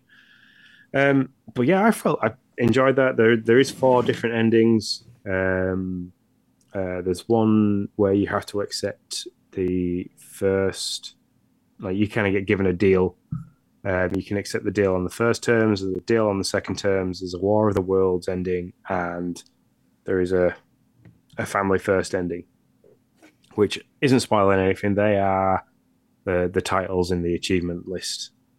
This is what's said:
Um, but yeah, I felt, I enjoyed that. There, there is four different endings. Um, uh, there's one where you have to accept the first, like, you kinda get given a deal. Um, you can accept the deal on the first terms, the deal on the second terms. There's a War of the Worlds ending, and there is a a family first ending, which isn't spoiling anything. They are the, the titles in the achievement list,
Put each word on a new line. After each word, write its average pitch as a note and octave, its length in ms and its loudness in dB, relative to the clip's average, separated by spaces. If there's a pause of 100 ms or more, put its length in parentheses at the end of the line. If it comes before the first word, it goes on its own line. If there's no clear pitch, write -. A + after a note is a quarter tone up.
(960)
Um, C#3 360 2 (220)
but B2 140 0
yeah, F#3+ 180 2
I A3+ 60 6
felt, F#3+ 320 -2
I A2+ 120 -2 (220)
enjoyed B2+ 400 2
that. C3 200 2
There, A#2 200 6
there A2+ 220 4
is C3+ 100 4
four B2+ 360 2
different A#2 320 -2
endings. A2+ 640 2 (260)
Um, F#2 840 -2 (600)
uh, F#2 300 -6
there's F2+ 260 -4
one G#2+ 680 2
where G2 160 2
you G2+ 160 0
have G2+ 180 -4
to G2+ 140 -6
accept - 680 -8 (240)
the F2+ 580 -4 (100)
first, - 960 -4 (640)
like, F#2+ 160 -6
you G#2 100 2
kinda G2+ 240 0
get G2 160 -2
given G2 200 2
a F#2 60 2
deal. F#2 440 2 (680)
Um, F#2 300 -2
you F#2+ 80 -4
can G#2 140 -6
accept - 280 -6
the - 60 -2
deal F#2+ 240 2
on F2+ 80 -2
the F2+ 80 -4
first A#2 320 0
terms, A2 380 2
the F#2 260 -4
deal A2+ 220 2
on G2 100 0
the F#2+ 60 -2
second G2 320 -4
terms. F#2+ 420 -2
There's F#2 160 -10
a F2 60 -8
War G#2+ 280 2
of G2+ 60 0
the G2 80 0
Worlds F#2 460 0
ending, F2+ 440 -4 (160)
and F2 540 -6 (600)
there F#2+ 160 0
is F2+ 120 0
a F2+ 220 2 (840)
a A2 80 -4
family G2 320 0
first F#2+ 360 -2
ending, F2 300 -6 (1080)
which - 260 0 (200)
isn't C3 200 4
spoiling G2 400 2
anything. F#2+ 340 0
They G2+ 240 2
are F#2+ 460 0 (600)
the, F2+ 280 0
the F#2 80 0
titles F2+ 520 -2
in F2 100 -2
the E2+ 120 -2
achievement F2 540 -4
list, - 420 -10 (280)